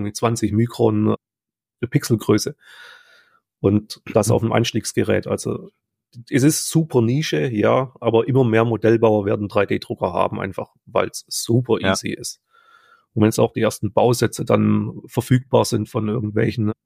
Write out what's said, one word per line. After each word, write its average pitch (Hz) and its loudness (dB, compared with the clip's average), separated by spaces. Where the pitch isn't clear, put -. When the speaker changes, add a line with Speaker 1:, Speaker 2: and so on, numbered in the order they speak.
Speaker 1:
eine 104 -6
zwanzig 113 -2
Mikron, 110 0
äh, 120 -6
Pixelgröße. - 0
Und - 0
das 107 2
Speaker 2:
Mhm. 117 4
Speaker 1:
auf 113 0
dem 113 -2
Einstiegsgerät. 104 -2
Also 104 -6
es 127 2
ist 156 0
super 160 2
Nische, 147 -2
ja, 117 0
aber 117 2
immer 135 2
mehr 113 4
Modellbauer 113 2
werden 104 -2
drei 101 0
D 104 -2
Drucker 95 -4
haben, 95 -2
einfach 98 -8
weil's - -4
super 117 0
Speaker 2:
Ja. 95 0
Speaker 1:
easy 98 -2
ist. - -10
Und 107 0
wenn 107 6
jetzt 110 0
auch 117 2
die 120 -6
ersten 104 -2
Bausätze 117 2
dann 107 0
verfügbar 123 0
sind 107 -4
von 110 -4
irgendwelchen 107 -2